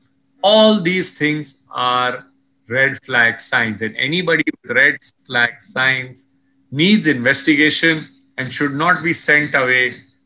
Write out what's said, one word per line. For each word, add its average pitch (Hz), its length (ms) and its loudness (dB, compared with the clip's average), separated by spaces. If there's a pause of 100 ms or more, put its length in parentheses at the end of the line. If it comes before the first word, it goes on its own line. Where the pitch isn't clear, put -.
(420)
all 214 380 4
these 180 380 -2
things 151 400 -4 (120)
are 123 580 -2 (420)
red 131 340 0
flag 120 380 0
signs. 110 400 -4
And 110 160 -6
anybody 156 460 -2 (180)
with 123 100 -10
red 131 280 2 (260)
flag 120 360 -2
signs 131 640 -4 (440)
needs 165 360 2
investigation 151 960 0 (320)
and 131 120 -6
should 143 240 -4
not 170 300 0
be 170 100 -2
sent 147 400 0
away 127 420 0 (300)